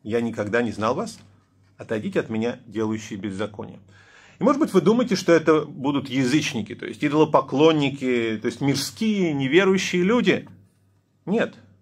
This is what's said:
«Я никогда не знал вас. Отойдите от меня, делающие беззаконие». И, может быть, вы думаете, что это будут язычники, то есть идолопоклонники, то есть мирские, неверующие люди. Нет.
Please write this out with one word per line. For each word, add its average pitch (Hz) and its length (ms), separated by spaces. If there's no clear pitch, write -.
«Я 117 180
никогда 113 420
не 113 100
знал 110 220
вас. 208 240
Отойдите 117 420
от - 80
меня, 113 380
делающие 107 520
беззаконие». 104 600
И, 170 60
может 277 160
быть, 311 120
вы 190 80
думаете, 220 360
что - 160
это 160 320
будут 139 440
язычники, 127 680
то - 120
есть 107 180
идолопоклонники, 139 1400
то - 60
есть 117 140
мирские, 175 760
неверующие 180 680
люди. 196 460
Нет. 185 280